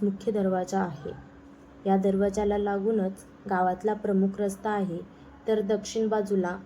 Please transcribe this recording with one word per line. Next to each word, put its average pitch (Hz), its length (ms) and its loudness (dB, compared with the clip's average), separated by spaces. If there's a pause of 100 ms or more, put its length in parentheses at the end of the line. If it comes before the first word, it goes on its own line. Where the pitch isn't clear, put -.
मुख्य 202 280 -2
दरवाजा 190 480 0
आहे. 170 320 -4 (720)
या 196 120 4
दरवाजाला 196 600 2
लागूनच 202 680 0 (240)
गावातला 185 440 2
प्रमुख 196 480 0
रस्ता 202 280 -2
आहे, 185 300 -2 (480)
तर 220 140 2
दक्षिण 208 460 0
बाजूला 196 580 0